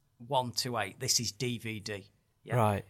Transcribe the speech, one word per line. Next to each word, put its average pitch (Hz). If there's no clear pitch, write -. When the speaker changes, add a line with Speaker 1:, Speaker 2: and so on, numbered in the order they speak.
Speaker 1:
one 127
to 123
eight. 98
This 120
is 110
D 123
V 110
D. 101
Yeah? 113
Speaker 2:
Right. 107